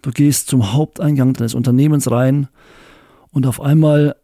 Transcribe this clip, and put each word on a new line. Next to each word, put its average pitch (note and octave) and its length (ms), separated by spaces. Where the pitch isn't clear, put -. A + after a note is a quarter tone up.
Du C#3 100
gehst C#3+ 380
zum A2+ 240
Haupteingang D3 580
deines A#2 240
Unternehmens B2+ 560
rein C3 380
und C3 160
auf - 140
einmal D3 640